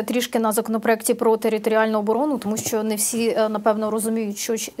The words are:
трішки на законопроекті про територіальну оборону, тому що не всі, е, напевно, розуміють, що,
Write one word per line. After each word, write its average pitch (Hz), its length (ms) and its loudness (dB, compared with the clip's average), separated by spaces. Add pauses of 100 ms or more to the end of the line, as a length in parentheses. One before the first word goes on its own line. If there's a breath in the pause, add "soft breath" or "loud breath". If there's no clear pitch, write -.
трішки 240 340 -2
на 220 120 2
законопроекті 220 640 0
про 226 240 4
територіальну 220 600 2
оборону, 226 380 0
тому 208 200 -4
що 220 260 -2
не 220 120 -2
всі, 226 320 0
е, 214 220 2
напевно, 214 420 0
розуміють, 220 460 -2
що, - 180 -2 (240)